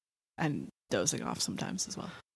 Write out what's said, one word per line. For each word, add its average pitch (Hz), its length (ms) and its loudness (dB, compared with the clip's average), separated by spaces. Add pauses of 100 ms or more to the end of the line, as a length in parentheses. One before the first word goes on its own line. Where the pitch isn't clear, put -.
(380)
And 151 300 0 (220)
dozing - 340 4
off - 160 -2
sometimes - 480 0
as - 100 -6
well. - 120 -6 (260)